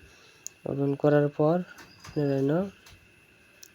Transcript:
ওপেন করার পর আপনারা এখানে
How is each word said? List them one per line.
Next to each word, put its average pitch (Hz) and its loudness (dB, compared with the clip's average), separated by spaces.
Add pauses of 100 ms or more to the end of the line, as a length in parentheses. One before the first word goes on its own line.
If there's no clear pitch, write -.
(680)
ওপেন 139 -2
করার 147 4
পর 156 0 (460)
আপনারা 143 -2
এখানে 156 0 (1040)